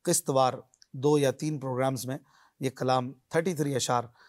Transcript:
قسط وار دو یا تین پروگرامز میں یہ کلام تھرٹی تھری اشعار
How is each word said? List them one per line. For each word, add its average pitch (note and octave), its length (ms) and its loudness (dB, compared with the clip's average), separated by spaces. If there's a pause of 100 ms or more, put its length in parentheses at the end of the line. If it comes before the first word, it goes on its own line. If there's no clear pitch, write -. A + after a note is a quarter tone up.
قسط - 280 0
وار C3 240 4 (400)
دو D3 240 4
یا C#3+ 140 4
تین D3+ 280 -6
پروگرامز C3 460 -2
میں C3 120 -6 (420)
یہ C3+ 100 -2
کلام B2+ 440 0
تھرٹی E3+ 400 -4
تھری C#3+ 220 -2
اشعار A#2+ 280 0 (260)